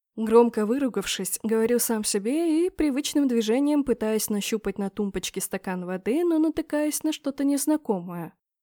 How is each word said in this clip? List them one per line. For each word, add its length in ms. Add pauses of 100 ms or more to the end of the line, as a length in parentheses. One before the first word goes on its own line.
(160)
Громко 500
выругавшись, 760
говорю 380
сам 240
себе 640
и 20
привычным 580
движением 560
пытаюсь 460
нащупать 480
на 120
тумбочке 520
стакан 440
воды, 380
но 140
натыкаюсь 640
на 100
что-то 320
незнакомое. 880 (300)